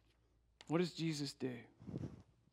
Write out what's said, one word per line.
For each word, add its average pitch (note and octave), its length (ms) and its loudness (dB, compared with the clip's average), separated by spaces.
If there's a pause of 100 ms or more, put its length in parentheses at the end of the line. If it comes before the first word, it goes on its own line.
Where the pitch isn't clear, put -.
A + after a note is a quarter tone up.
(680)
What D#3 100 6
does F3 140 4
Jesus D3 420 0
do? C3 180 0 (1000)